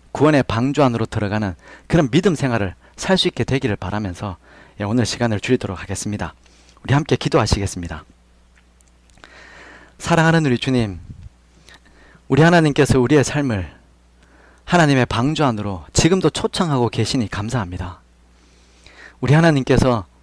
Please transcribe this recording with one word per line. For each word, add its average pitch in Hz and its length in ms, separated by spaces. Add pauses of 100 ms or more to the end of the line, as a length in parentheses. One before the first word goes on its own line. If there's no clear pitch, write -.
(120)
구원의 147 300
방주 131 400
안으로 113 240
들어가는 104 480 (320)
그런 160 240
믿음 175 240
생활을 113 400 (220)
살 190 200
수 180 100
있게 123 160
되기를 127 340
바라면서, 95 600 (440)
예, 104 40
오늘 113 220
시간을 110 340
줄이도록 101 400
하겠습니다. 98 540 (480)
우리 - 100
함께 143 240
기도하시겠습니다. 98 880 (1900)
사랑하는 165 460
우리 123 140
주님, 113 420 (1300)
우리 135 140
하나님께서 151 580
우리의 127 240
삶을 113 500 (920)
하나님의 143 420
방주 151 380
안으로 104 480
지금도 165 380
초청하고 143 580
계시니 113 400
감사합니다. 95 720 (1200)
우리 127 140
하나님께서 135 720 (160)